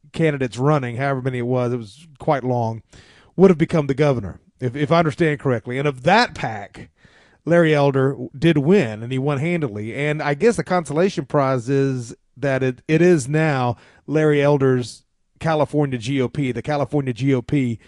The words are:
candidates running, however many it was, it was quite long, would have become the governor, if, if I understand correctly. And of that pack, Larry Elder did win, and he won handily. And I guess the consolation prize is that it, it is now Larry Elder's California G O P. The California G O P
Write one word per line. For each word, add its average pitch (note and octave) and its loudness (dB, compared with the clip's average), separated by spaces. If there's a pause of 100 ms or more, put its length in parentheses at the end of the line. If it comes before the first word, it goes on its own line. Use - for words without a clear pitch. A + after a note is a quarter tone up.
(140)
candidates C#3+ -2
running, B2+ 0
however C3+ -4
many B2+ -4
it A#2+ -4
was, B2 0
it B2+ -4
was A#2+ -16 (120)
quite C#3 -2
long, A#2 -4 (540)
would F#3+ 8
have F3 2
become D#3 0
the C3+ 0
governor, B2 0 (200)
if, A#2+ -4
if D3 -2
I E3 4
understand D#3 0
correctly. B2 -4
And C#3 -2
of B2+ -6
that F3+ 2
pack, G#2+ -10 (560)
Larry D#3+ 4
Elder C#3 2 (200)
did D#3+ 2
win, C3+ 2
and A#2+ -10
he C3 -4
won C#3 -2
handily. B2 -4
And D3 -4
I D3 -2
guess F#3+ 2
the E3 -2
consolation E3+ -2
prize C3 0
is C3+ -2 (200)
that C3 -2
it, C3 -2
it D#3+ 4
is E3+ 4
now C#3+ 0 (280)
Larry D3+ 2
Elder's C3 2 (360)
California D3 0
G C3 -2
O B2 0
P. C3 -4
The A#2 -6
California C#3+ -4
G C3+ 0
O B2 0
P B2 -2